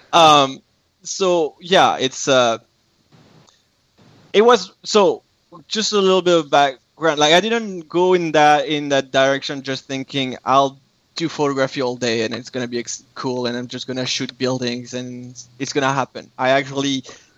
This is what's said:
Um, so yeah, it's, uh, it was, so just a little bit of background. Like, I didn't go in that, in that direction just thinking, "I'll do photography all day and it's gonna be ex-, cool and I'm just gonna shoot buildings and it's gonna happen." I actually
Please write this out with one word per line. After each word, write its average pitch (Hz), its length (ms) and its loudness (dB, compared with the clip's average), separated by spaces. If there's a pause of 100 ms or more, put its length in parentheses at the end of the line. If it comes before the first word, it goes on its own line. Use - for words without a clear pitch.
(120)
Um, 147 480 4 (420)
so 175 580 -2
yeah, 165 380 2
it's, 131 300 -4
uh, 120 300 2 (1700)
it 202 100 6
was, 233 300 4 (120)
so 180 380 2 (460)
just 214 240 -4
a 208 80 0
little 185 220 2
bit 175 160 2
of 147 120 -4
background. 143 680 0
Like, 151 140 4
I 175 80 6
didn't 208 480 -4
go 180 260 2
in 170 180 0
that, 147 340 4
in 147 240 -4
that 135 200 0
direction 135 520 0
just 135 240 -8
thinking, 135 580 -6
"I'll 135 340 2 (380)
do 160 120 -4
photography 139 540 -4
all 123 140 -4
day 120 260 -2
and 110 120 -6
it's 123 160 -12
gonna 123 180 -8
be 120 100 -8
ex-, - 260 -10 (100)
cool 123 320 -6
and 120 100 -6
I'm 123 120 -10
just 127 180 -12
gonna 131 200 -6
shoot - 320 -8
buildings 123 560 -4
and 123 400 -14 (240)
it's 131 140 -8
gonna 135 200 0
happen." - 460 -8
I 127 120 0
actually 139 540 -2 (340)